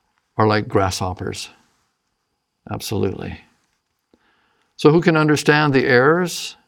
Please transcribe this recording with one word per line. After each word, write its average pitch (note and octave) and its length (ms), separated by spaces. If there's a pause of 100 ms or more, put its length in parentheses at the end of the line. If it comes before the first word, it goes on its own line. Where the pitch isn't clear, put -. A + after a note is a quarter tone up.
(360)
are A2 120
like G#2+ 180
grasshoppers." G2 840 (1200)
Absolutely. G2 720 (1300)
So - 140
who E3 120
can E3 140
understand D3+ 580
the B2+ 120
errors? D#3 680 (120)